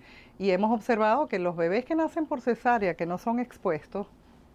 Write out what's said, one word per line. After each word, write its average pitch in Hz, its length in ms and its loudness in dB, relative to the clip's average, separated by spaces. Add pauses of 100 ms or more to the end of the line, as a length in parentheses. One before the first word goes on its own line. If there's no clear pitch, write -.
(380)
Y 190 140 0
hemos 202 200 2
observado 226 560 2
que 196 120 -2
los 175 180 -2
bebés 175 280 2
que 330 100 -2
nacen 320 320 -2
por 269 140 -4
cesárea, 226 520 0
que 170 140 -6
no 175 100 -4
son 233 220 -2
expuestos, 196 680 -6 (460)